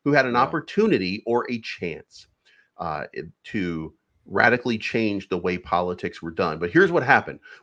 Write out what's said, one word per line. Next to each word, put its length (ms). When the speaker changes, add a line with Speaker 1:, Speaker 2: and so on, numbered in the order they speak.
Speaker 1:
who 120
had 100
an 80
Speaker 2:
Yeah. 80
Speaker 1:
opportunity 840
or 240
a 100
chance, 680
uh, 340
it, 140
to 480
radically 540
change 500
the 80
way 220
politics 640
were 80
done. 280
But 120
here's 200
what 120
happened. 360